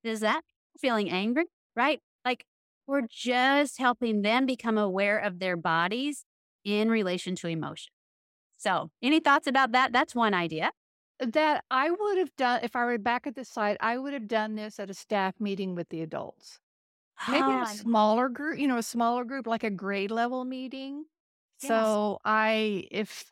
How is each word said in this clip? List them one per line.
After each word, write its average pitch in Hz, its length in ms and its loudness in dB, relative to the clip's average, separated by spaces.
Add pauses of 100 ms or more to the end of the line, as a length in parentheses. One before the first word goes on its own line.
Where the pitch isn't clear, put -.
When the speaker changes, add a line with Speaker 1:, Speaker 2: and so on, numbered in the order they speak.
Speaker 1:
Is 226 180 -6
that 226 220 2 (360)
feeling 214 320 0
angry?" 226 360 0 (300)
Right? 262 240 0 (240)
Like, 247 200 -2 (420)
we're 277 220 0
just 254 720 2
helping 233 440 2
them 226 240 4
become 226 300 0
aware 202 420 2
of 196 200 -4
their 180 180 -2
bodies 180 680 -2 (400)
in 208 260 2
relation 185 460 0
to 175 120 -6
emotion. 156 420 -6 (640)
So, 170 340 0 (120)
any 302 180 4
thoughts 294 260 4
about 262 260 2
that? 254 200 2
That's 262 220 2
one 226 180 4
idea. 170 400 -2 (460)
Speaker 2:
That 302 520 2
I 269 200 2
would 403 280 0
have 339 180 -2
done, 247 260 2
if 233 120 -4
I 240 100 0
were 240 140 0
back 240 280 -2
at 247 80 -6
the 262 100 -12
site, 208 360 -2
I 233 180 0
would 277 140 -6
have 240 160 -6
done 220 260 0
this 214 260 -8
at 196 100 -8
a 190 40 -12
staff 190 440 -2
meeting 196 360 -2
with 170 160 -6
the 165 120 -6
adults. - 580 -10 (680)
Maybe 277 160 2
Speaker 1:
Oh, 262 160 2
Speaker 2:
a 247 40 -2
Speaker 1:
I 214 120 -6
Speaker 2:
smaller 220 520 2
group, 285 300 -6
you 285 80 0
know, 254 120 2
a 226 40 0
smaller 240 420 -2
group, 247 220 -8
like 226 180 -2
a 220 60 -2
grade 196 400 -4
level 240 340 -2
meeting. 269 600 -10 (580)
Speaker 1:
Yes. 262 60 -6
Speaker 2:
So 214 560 2
I, 220 680 0
if - 400 -6